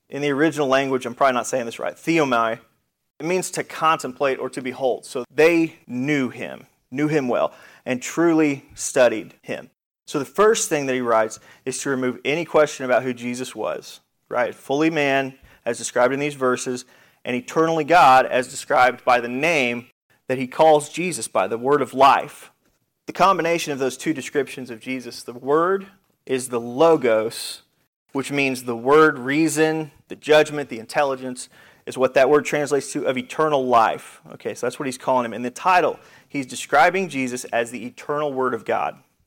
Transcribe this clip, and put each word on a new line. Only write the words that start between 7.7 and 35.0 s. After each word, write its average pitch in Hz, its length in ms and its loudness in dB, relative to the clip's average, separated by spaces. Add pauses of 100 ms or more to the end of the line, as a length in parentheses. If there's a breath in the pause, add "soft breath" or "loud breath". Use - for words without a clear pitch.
and 123 160 -4
truly 160 640 0 (100)
studied 113 640 0
him. - 280 -12 (360)
So - 140 -6
the 131 60 -4
first 214 420 2
thing 147 200 -2
that 127 80 0
he 131 60 -2
writes 110 380 0 (240 soft breath)
is 131 160 -6
to 143 100 -6
remove 127 360 -2
any 156 180 -2
question 151 400 0
about 127 200 2
who 131 100 -4
Jesus 123 420 -8
was, - 460 -8 (280)
right? 110 240 -2
Fully 151 360 0
man, 135 480 0 (280 soft breath)
as 117 120 -4
described 123 360 0
in 135 60 -4
these 143 160 -4
verses, 127 480 -2 (400 soft breath)
and 120 100 -4
eternally 160 520 -2
God, 135 400 8
as 127 240 -2
described 127 560 0
by 123 160 4
the 120 80 -6
name 127 580 -2 (400)
that 127 100 -2
he 127 100 -6
calls 151 420 4
Jesus 156 400 -6
by, 98 180 0
the 113 100 -4
word 135 240 0
of 123 120 -6
life. 127 580 2 (540)
The - 80 -12
combination 170 580 2
of 135 80 -6
those 123 160 -2
two 160 180 -4
descriptions 131 560 -6
of 110 120 -16
Jesus, 127 420 -10
the 120 100 -14
word 165 540 0 (380)
is 127 240 -4
the 123 100 -4
logos, 120 1040 2 (480)
which 135 200 -6
means 135 320 -2
the 123 120 -6
word, 143 420 4
reason, 156 720 0 (180)
the 95 80 -12
judgment, 147 500 2
the 113 120 -10
intelligence, 127 680 -4 (380 soft breath)
is - 120 -10
what 131 180 2
that 135 140 6
word 147 140 6
translates 143 480 -2
to, 135 140 -6
of 127 120 0
eternal 135 480 -2
life. 110 540 2 (140)
Okay, 107 200 -8
so - 120 -8
that's 123 120 -4
what 147 100 -6
he's 127 100 -8
calling 127 280 -2